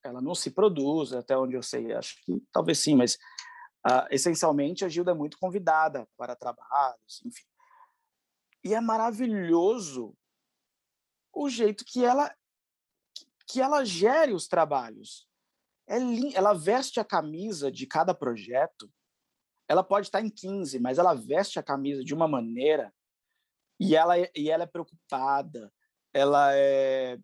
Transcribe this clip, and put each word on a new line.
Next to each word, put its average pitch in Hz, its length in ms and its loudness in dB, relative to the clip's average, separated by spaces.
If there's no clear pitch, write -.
Ela 123 180 -10
não 151 120 -4
se - 160 -4
produz, 151 640 0
até 127 240 -2
onde 131 180 -2
eu 127 60 -4
sei, 117 320 -6
acho - 300 -8
que - 180 -4
talvez 165 280 2
sim, 156 160 4
mas, 123 220 4
ah, 127 240 4
essencialmente, 156 760 0
a 185 60 -4
Gilda 175 220 -2
é - 20 2
muito 151 240 -6
convidada 160 720 -2
para 123 180 -10
trabalhos, 123 880 -6
enfim. - 200 -16
E 185 100 -2
é 226 80 0
maravilhoso 208 1300 0
o 294 160 -4
jeito 220 360 0
que 247 180 -2
ela, 269 300 2
que 262 140 -2
ela 277 220 2
gere 233 500 2
os - 140 -6
trabalhos. 127 800 -2
É 208 120 -2
lin-, 254 340 -2
ela 202 200 4
veste 214 460 0
a 214 60 -2
camisa 160 680 -4
de 127 140 -10
cada 175 280 0
projeto. 123 760 -4
Ela 180 160 4
pode 196 240 0
estar - 140 -4
em 220 80 -4
quinze, 185 500 -8
mas 127 180 0
ela 175 160 6
veste 143 460 -2
a 151 40 -10
camisa 139 400 -4
de 139 100 -6
uma 160 140 0
maneira 127 680 0
e 156 160 4
ela 170 220 6
é, 180 180 0
e 151 140 -2
ela 160 140 0
é 170 40 -8
preocupada, 139 1040 -6
ela 139 420 4
é 135 680 2